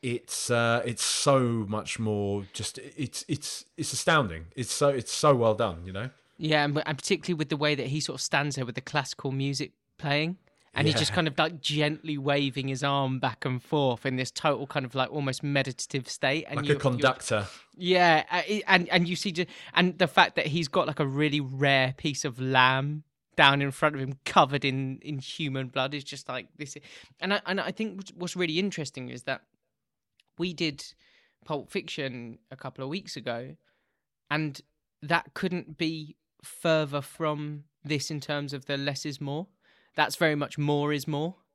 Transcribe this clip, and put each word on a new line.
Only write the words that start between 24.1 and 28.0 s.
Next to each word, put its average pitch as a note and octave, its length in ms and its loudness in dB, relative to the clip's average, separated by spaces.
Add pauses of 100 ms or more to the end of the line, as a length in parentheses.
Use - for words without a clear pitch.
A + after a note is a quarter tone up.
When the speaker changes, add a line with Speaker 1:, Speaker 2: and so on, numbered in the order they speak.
Speaker 2:
covered C#3 380 6
in, C3+ 360 -2
in D3 180 -8
human C3+ 500 -6
blood, C3+ 260 -4
is C#3+ 120 -8
just - 240 -14
like, B2+ 180 -8 (100)
this D3 200 -12
i-, C#3+ 40 -18 (380)
and F#3 140 -2
I, G3+ 140 0
and F#3+ 120 -2
I - 120 -4
think G#3 260 -6
what's, F#3+ 160 -14